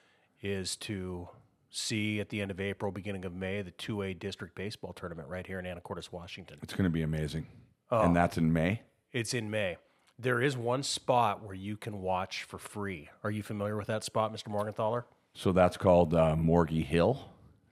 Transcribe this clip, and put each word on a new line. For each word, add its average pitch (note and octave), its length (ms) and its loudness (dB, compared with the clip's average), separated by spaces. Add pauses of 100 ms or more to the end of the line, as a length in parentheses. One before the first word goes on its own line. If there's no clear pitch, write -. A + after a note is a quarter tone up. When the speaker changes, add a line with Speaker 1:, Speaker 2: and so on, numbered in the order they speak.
(400)
Speaker 1:
is F#2+ 360 -4
to F#2 520 -8 (420)
see G#2+ 500 -2
at G2 80 -6
the G#2+ 120 -6
end G2 120 -4
of F2 80 -8
April, G2 320 -4
beginning F#2+ 320 -8
of F2 100 -8
May, F#2+ 280 -4
the F2+ 100 -12
two G#2 300 -6
A F#2+ 120 -4
district F#2+ 400 -10
baseball F#2 380 -10
tournament E2 360 -10
right F2+ 160 -8
here F#2+ 140 -8
in F2+ 60 -8
Anacortes, F2 480 -10
Washington. F2 500 -14
Speaker 2:
It's - 120 -10
gonna G2 140 4
be D#2+ 140 2
amazing. D#2 460 -2 (420)
Speaker 1:
Oh. A2+ 120 4
Speaker 2:
And F2 120 6
that's F2 240 4
in E2 140 4
May? E2+ 300 2 (300)
Speaker 1:
It's A#2 220 -2
in A2 160 -4
May. G2+ 260 -2 (420)
There A#2+ 240 0
is C#3 120 2
one B2 280 -2
spot A#2 600 2
where G2 120 -12
you G2+ 240 -6
can G2+ 240 -8
watch F#2 400 -2
for - 160 -12
free. G2 500 -8 (160)
Are G#2+ 60 -2
you G#2 120 -4
familiar G#2 320 -4
with G#2 120 -4
that A2 180 -4
spot, A2 280 0
Mister A2 180 -10
Morgenthaler? G#2+ 540 -2 (280)
Speaker 2:
So - 180 0
that's F2+ 280 6
called, F2 340 8
uh, D#2+ 220 6
Morgie D#2+ 500 4
Hill, E2+ 460 2 (420)